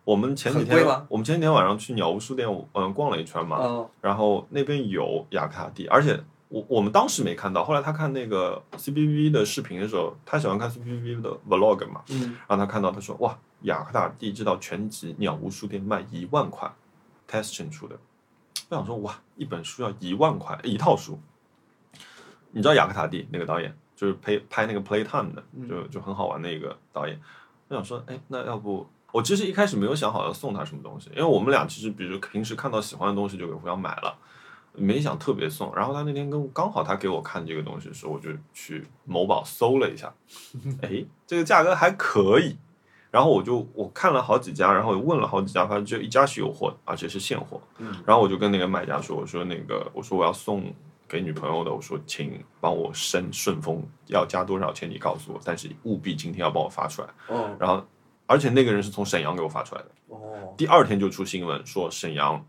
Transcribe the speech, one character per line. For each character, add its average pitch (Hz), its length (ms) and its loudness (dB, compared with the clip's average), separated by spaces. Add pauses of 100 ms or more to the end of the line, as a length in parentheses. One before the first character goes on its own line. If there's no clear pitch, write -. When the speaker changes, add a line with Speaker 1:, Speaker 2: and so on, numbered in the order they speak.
Speaker 1:
我 107 140 4
们 127 180 2
前 127 180 -2
几 147 120 4
天， 131 120 6
Speaker 2:
很 165 80 10
贵 - 0 -
吗？ 139 240 2
Speaker 1:
我 - 80 -2
们 113 80 0
前 151 120 2
几 170 40 2
天 156 120 4
晚 107 120 8
上 101 140 2
去 110 160 -10
鸟 90 160 2
屋 95 80 0
书 110 160 -8
店， 120 140 -2 (240)
嗯， 98 200 0
逛 143 180 0
了 85 100 0
一 82 40 -4
圈 82 220 -4
嘛。 80 140 -2
Speaker 2:
嗯。 120 280 -2 (120)
Speaker 1:
然 101 160 0
后 104 340 2
那 139 140 0
边 139 240 -2
有 80 420 0
雅 80 160 -2
克 76 80 -8
塔 82 200 -8
蒂， 85 120 -10
而 131 160 6
且 143 160 2 (300)
我， - 180 -6
我 117 140 4
们 101 100 4
当 233 180 6
时 - 140 -2
没 87 120 0
看 95 180 -6
到， 87 100 2
后 151 120 0
来 143 80 2
他 151 100 -4
看 151 200 -2
那 127 140 -4
个 92 340 0 (160)
C - 140 -8
B 151 160 2
B 151 240 4
的 120 140 4
视 - 160 -2
频 90 200 -6
的 101 60 -2
时 110 80 -4
候， 85 300 -2
他 - 140 0
喜 151 100 0
欢 98 100 2
看 120 100 -2
C 120 120 -8
B 120 180 -8
B 120 220 -6
的 113 100 -6 (180)
vlog 101 400 4
嘛。 - 200 -14
Speaker 2:
嗯。 123 280 -4 (120)
Speaker 1:
然 101 100 2
后 101 60 2
他 - 20 -2
看 104 140 -2
到， 92 100 2
他 101 80 -4
说 104 220 -8
：“哇， 113 160 0 (260)
雅 85 200 -2
克 - 100 -12
塔 98 160 0 (100)
蒂 107 140 -6
这 104 100 -8
套 98 140 2
全 95 320 -6
集 85 300 -12
鸟 92 160 0
屋 85 160 -6
书 104 160 -10
店 98 160 -8
卖 101 280 -4
一 87 200 -8
万 139 180 2
块， - 240 -10 (560)
Tessin 104 420 -6
出 - 160 -14
的。” - 100 -14 (760)
我 175 60 -4
想 104 100 -4
说 117 180 -6
：“哇， - 160 -10 (160)
一 - 80 -8
本 85 180 -8
书 101 200 -10
要 104 180 -4
一 90 140 -4
万 135 240 2
块， - 260 -10
一 101 140 -2
套 156 180 6
书。” - 240 -8 (1300)
你 110 120 -4
知 - 40 4
道 151 80 8
雅 127 120 8
克 95 80 -4
塔 80 120 -2
蒂 82 240 -6
那 92 80 -6
个 85 60 -4
导 82 160 -2
演， 92 160 -8 (180)
就 - 120 -4
是 95 80 2
拍， 104 340 -2
拍 110 180 0
那 113 60 -4
个 101 80 -2
Playtime 104 540 -2
的， - 180 -16
Speaker 2:
嗯。 127 160 -12
Speaker 1:
就， 87 200 -6
就 98 120 -12
很 98 140 -8
好 98 120 -2
玩 80 160 -4
的 85 100 -6
一 78 60 -8
个 78 180 -10 (160)
导 73 140 -6
演。 78 140 -8 (480)
我 143 60 -10
想 104 100 -6
说 120 220 -10
：“哎， 127 120 -12 (100)
那 127 180 -8
要 120 100 -6
不”， 101 300 -6 (260)
我 113 80 2
其 123 160 2
实 202 100 2
一 190 60 -2
开 202 140 4
始 202 100 0
没 101 80 2
有 123 100 2
想 135 180 0
好 - 120 -2
要 87 80 -2
送 101 220 -6
他 82 100 -6
什 - 100 -12
么 - 80 -12
东 104 180 -14
西， - 100 -20
因 - 80 -12
为 151 60 2
我 143 140 6
们 110 120 2
俩 92 160 4
其 107 140 -10
实 110 100 -6
比 95 160 -8
如 92 120 -6
平 104 260 -6
时 113 100 -8
看 135 160 -4
到 110 100 0
喜 - 160 -8
欢 98 120 -2
的 101 60 0
东 101 140 -2
西 95 80 -10
就 90 100 -8
给 82 60 -6
互 80 140 -10
相 90 120 -4
买 87 180 -4
了， - 200 -6 (560)
没 101 280 2
想 147 180 -2
特 135 160 0
别 87 140 -2
送。 78 260 -6
然 104 120 0
后 135 60 -2
他 147 100 -4
那 147 100 -2
天 143 180 -4
跟， 143 220 -2
刚 185 180 0
好 110 120 0
他 82 140 0
给 98 120 0
我 82 120 0
看 82 240 -8
这 80 100 -6
个 76 80 -4
东 73 180 -8
西 - 80 -14
的 - 60 -16
时 - 120 -14
候， 78 60 -6
我 71 60 -6
就 80 120 -10 (240)
去 - 320 -12 (180)
某 90 220 0
宝 90 180 2
搜 127 340 2
了 107 120 2
一 78 60 -10
下， - 160 -14 (340)
<laughs> 131 360 -10
哎， 107 220 -6 (220)
这 170 100 -4
个 170 80 2
价 165 180 8
格 180 120 6
还 175 160 6
可 107 500 6
以。 160 160 0 (540)
然 120 140 8
后 160 60 8
我 107 100 6
就， 113 240 0 (100)
我 101 160 -4
看 180 220 4
了 131 80 4
好 107 160 4
几 95 160 0
家， 95 200 6
然 98 120 6
后 104 140 2
问 151 220 2
了 - 80 2
好 98 120 2
几 98 120 -2
家， 90 120 4
发 104 120 0
现 104 80 0
只 101 100 -6
有 110 60 -2
一 107 80 -6
家 131 180 6
是 127 140 -2
有 101 120 -2
货 - 160 -2
的， - 160 -8
而 85 120 -4
且 87 120 -6
是 101 120 -8
现 - 180 -4
货。 - 220 -10 (180)
Speaker 2:
嗯。 110 160 -10 (100)
Speaker 1:
然 107 120 8
后 117 40 10
我 101 80 8
就 95 80 0
跟 101 140 4
那 98 80 4
个 90 80 2
买 92 180 0
家 71 160 -2
说， - 160 -6
我 80 80 -4
说 87 200 -6
那 90 160 -4
个， - 340 -4
我 - 80 -8
说 95 160 -2
我 87 60 4
要 82 80 4
送 101 420 -4 (320)
给 85 140 -4
女 85 120 -4
朋 73 160 -6
友 82 140 0
的， 78 100 -2
我 - 80 -6
说 - 160 -8 (120)
请 71 340 -8 (180)
帮 85 160 2
我 85 160 -2
申 92 400 -2
顺 85 300 -2
丰， 82 180 -2 (280)
要 90 180 4
加 92 160 -2
多 95 160 -2
少 - 140 -2
钱 - 180 -8
你 - 80 -10
告 87 160 0
诉 - 180 -12
我， - 120 -10
但 85 120 -4
是 - 140 -10 (140)
务 110 120 -2
必 87 200 -4
今 80 160 -8
天 - 80 -6
要 80 100 2
帮 80 100 0
我 73 80 -2
发 73 200 -4
出 - 140 -10
来。 - 60 -12 (200)
Speaker 2:
哦。 110 320 -4
Speaker 1:
然 92 100 2
后， 95 160 0 (400)
而 127 100 6
且 151 140 4
那 131 140 8
个 117 80 2
人 101 100 2
是 101 80 -6
从 101 160 -4
沈 90 160 0
阳 80 140 -2
给 90 40 -4
我 80 80 -2
发 - 140 -6
出 - 140 -10
来 - 60 -12
的。 - 60 -20 (200)
Speaker 2:
哦。 107 480 -14
Speaker 1:
第 160 100 0
二 160 180 10
天 98 140 2
就 98 100 2
出 95 160 -6
新 92 220 -6
闻 76 180 -2
说 87 240 -4
沈 82 260 -6
阳 76 340 0